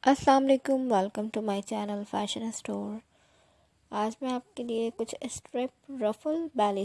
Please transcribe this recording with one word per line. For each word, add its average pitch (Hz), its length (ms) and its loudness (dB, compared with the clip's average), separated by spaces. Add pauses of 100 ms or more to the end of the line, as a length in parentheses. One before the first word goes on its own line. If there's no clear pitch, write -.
السلام 269 380 6
علیکم، 262 500 4
welcome 208 340 0 (100)
to 214 120 -2
my 196 100 0 (140)
channel 208 280 -4 (140)
Fashion 208 300 -4
Store۔ 208 520 -6 (920)
آج 214 320 -4
میں 254 120 -2
آپ - 220 -8
کے 254 80 -8
لیے 226 340 -2
کچھ - 240 -6
اسٹرپ - 680 -8
رفل 294 640 -2
بیلی 202 300 2